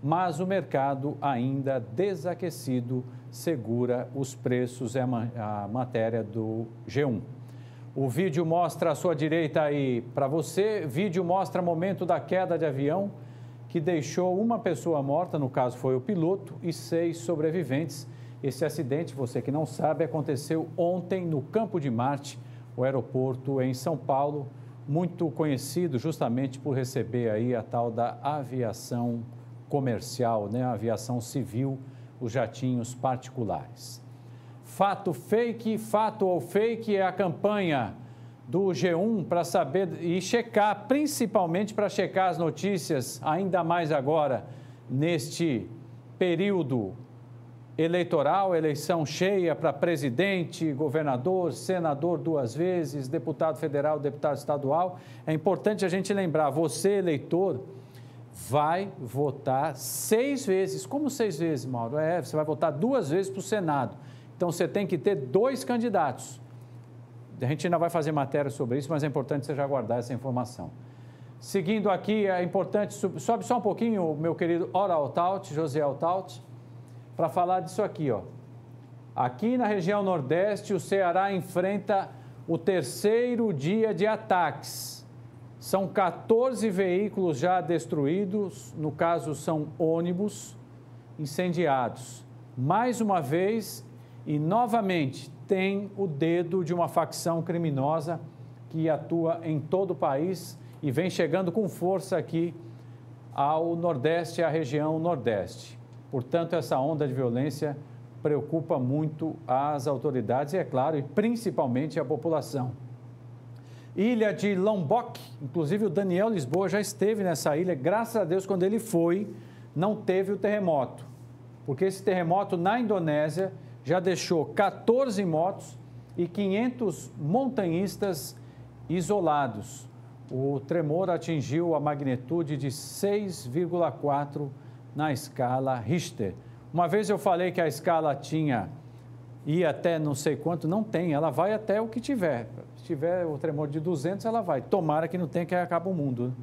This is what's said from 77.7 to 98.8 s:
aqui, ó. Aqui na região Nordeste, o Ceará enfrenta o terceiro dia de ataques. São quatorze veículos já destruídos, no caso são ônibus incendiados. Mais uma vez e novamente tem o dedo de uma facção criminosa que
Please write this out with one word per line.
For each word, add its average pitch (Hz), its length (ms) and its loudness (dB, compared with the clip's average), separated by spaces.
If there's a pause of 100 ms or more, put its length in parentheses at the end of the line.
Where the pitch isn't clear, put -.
aqui, 160 260 0
ó. 104 120 2 (920)
Aqui 202 420 2
na 240 100 4
região 202 340 2
Nordeste, 185 720 2
o 185 60 2
Ceará 190 520 4
enfrenta 190 800 0 (380)
o 165 100 2
terceiro 214 960 2
dia 202 400 2
de 180 140 2
ataques. - 1000 0 (540)
São 190 280 0
quatorze 220 800 2
veículos 185 680 2
já 180 240 4
destruídos, 175 1120 0
no 151 160 -2
caso 156 440 2
são 151 320 -2 (100)
ônibus 175 800 0 (600)
incendiados. 151 1080 0 (320)
Mais 208 440 0
uma 196 200 2
vez 180 640 -2 (400)
e 151 140 0
novamente 190 920 0 (160)
tem 196 500 2
o 196 100 0
dedo 170 560 2
de 160 100 -2
uma 170 140 2
facção 165 560 0
criminosa 160 760 0 (500)
que 160 200 0